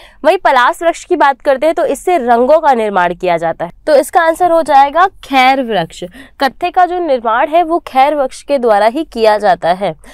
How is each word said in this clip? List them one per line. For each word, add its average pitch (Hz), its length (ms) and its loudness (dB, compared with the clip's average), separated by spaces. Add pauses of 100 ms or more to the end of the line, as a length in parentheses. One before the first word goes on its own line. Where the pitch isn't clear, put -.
(240)
वहीं 349 140 2
पलास 285 440 0
वृक्ष 330 220 -2
की 359 120 -2
बात 277 240 0
करते 269 260 -2
हैं 330 80 0
तो 330 100 -2
इससे 330 340 -2
रंगों 247 420 2
का 302 120 2
निर्माण 202 420 -2
किया 175 220 -2
जाता 165 280 -6
है, 170 80 -10 (140)
तो 302 100 4
इसका 311 240 0
आंसर 330 300 0
हो 330 120 2
जाएगा 285 440 2
खैर 269 560 0
वृक्ष। 190 420 -4 (360)
कत्थे 277 300 -2
का 359 160 2
जो 359 120 -6
निर्माण 254 500 -2
है 330 140 2
वो 330 160 -2
खैर 277 360 0
वृक्ष 269 280 -6
के 285 160 -2
द्वारा 214 280 2
ही 262 180 -2
किया 214 340 0
जाता 180 300 0
है। 185 260 -4 (200)